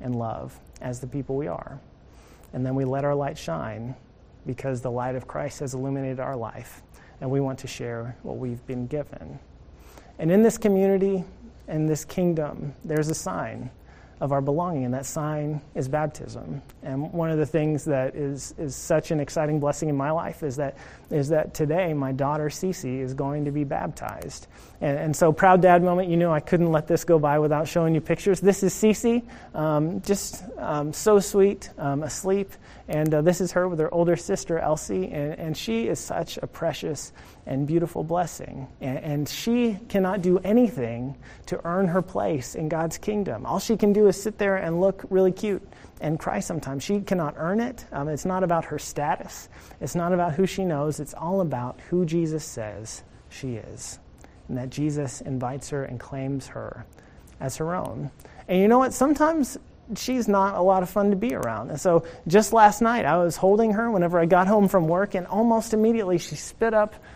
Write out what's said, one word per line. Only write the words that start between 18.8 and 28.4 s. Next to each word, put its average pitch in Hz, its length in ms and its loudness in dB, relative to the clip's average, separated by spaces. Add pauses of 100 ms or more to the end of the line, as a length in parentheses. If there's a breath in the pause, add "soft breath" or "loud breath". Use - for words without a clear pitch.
an 151 80 2
exciting 151 400 -2
blessing 147 280 0
in 143 80 0
my 139 140 -2
life 165 320 -4
is 135 140 -4
that, 143 200 -4 (340 loud breath)
is 143 200 0
that 156 240 2
today 160 400 0
my 135 180 -2
daughter 147 380 -2
Cece 135 500 -4
is 131 140 -6
going 143 320 -4
to 143 40 -2
be 147 140 -2
baptized. 147 840 -8 (360 loud breath)
And, 143 160 0
and 156 180 -2
so 160 160 6
proud 185 300 8
dad 175 200 8
moment, 180 280 2
you 170 80 4
know 170 160 4
I 151 60 2
couldn't 170 300 2
let 156 160 2
this 170 160 2
go 165 160 6
by 147 200 4
without 151 280 2
showing 165 280 2
you 156 80 2
pictures. 170 400 0